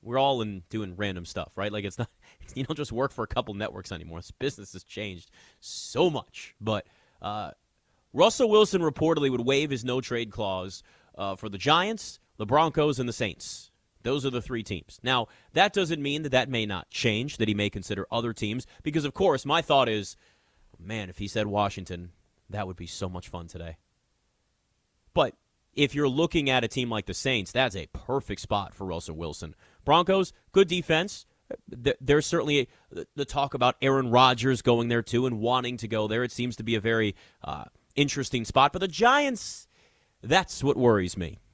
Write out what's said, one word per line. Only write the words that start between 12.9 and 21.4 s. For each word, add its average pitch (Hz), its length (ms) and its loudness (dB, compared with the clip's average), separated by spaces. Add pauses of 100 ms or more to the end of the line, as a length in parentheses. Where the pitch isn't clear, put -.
and 123 80 -2
the 117 60 -6
Saints. - 580 -8 (320)
Those 131 220 -2
are 139 40 0
the 123 120 -4
three 113 220 -6
teams. - 400 -10
Now, 123 240 0 (240)
that 202 220 4
doesn't 165 280 0
mean 143 220 -4
that 147 60 -6
that 127 180 4
may 117 180 -2
not 98 240 -6
change, 117 480 -2
that 110 120 2
he 104 40 2
may 104 160 2
consider 98 400 -6
other 117 220 -2
teams, 110 340 -6 (160)
because, 156 220 -2
of 143 100 -4
course, 170 320 2
my 156 160 2
thought 135 280 6
is, 107 260 -2 (640)
man, 98 300 -8
if - 80 -16
he 101 100 -6
said 107 200 -2